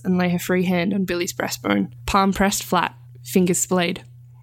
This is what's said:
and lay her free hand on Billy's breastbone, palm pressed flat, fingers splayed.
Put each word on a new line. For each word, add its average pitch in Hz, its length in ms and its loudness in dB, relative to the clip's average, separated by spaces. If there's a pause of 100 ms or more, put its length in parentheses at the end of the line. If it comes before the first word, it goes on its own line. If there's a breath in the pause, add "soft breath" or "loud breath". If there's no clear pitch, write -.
and 180 120 2
lay 180 120 2
her 175 100 0
free 185 240 0
hand 175 300 0
on 196 100 0
Billy's 180 300 -2
breastbone, - 580 -2 (140)
palm 196 260 2
pressed 196 320 0
flat, 170 320 0 (260)
fingers 180 360 2
splayed. 185 480 -2 (380)